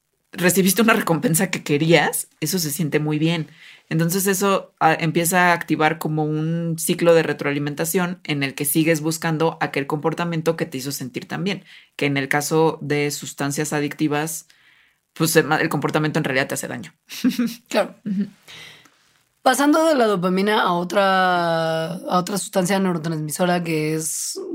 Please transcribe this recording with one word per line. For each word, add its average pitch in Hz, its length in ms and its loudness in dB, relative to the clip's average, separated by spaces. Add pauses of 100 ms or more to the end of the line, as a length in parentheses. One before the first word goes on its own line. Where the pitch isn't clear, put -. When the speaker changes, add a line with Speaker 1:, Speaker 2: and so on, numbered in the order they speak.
(320)
Speaker 1:
recibiste 180 480 2
una 220 140 4
recompensa 165 560 0
que - 120 -6
querías, 156 680 2 (120)
eso 156 180 -2
se 156 120 -4
siente 151 300 0
muy 151 180 0
bien. 160 300 0 (420)
Entonces 170 360 0
eso, 196 540 0
ah, 160 180 4
empieza 170 520 2
a - 20 6
activar 160 460 0
como 156 260 -2
un 160 540 -2
ciclo 170 340 4
de 165 100 6
retroalimentación 147 1000 -2
en 143 180 -2
el 135 120 -4
que 147 100 -4
sigues 160 380 2
buscando 160 580 0
aquel 143 260 -2
comportamiento 165 680 -2
que 175 80 -4
te 147 140 -8
hizo 135 140 -8
sentir 123 360 -10
tan 151 160 -6
bien, 190 200 -6 (320)
que 143 100 0
en 139 100 0
el 135 120 -2
caso 156 520 2
de 147 300 -2
sustancias 143 640 -6
adictivas, 147 720 -2 (680)
pues, 165 240 0
el 156 80 6
ma-, 151 160 0
el 160 80 2
comportamiento 156 520 0
en 151 40 0
realidad 131 240 0
te 135 60 -6
hace 131 140 -6
daño. 123 260 -12 (260)
<laughs> - 480 -2
Speaker 2:
Claro. - 260 -2 (120)
Speaker 1:
Ujú. 196 200 -2 (1160)
Speaker 2:
Pasando 294 440 4
de 320 80 4
la 240 120 4
dopamina 196 560 2
a 185 120 2
otra, 175 1200 0
a 185 240 -2
otra 185 180 -2
sustancia 190 420 0
neurotransmisora 170 840 -2
que 156 300 -2
es - 440 -6 (160)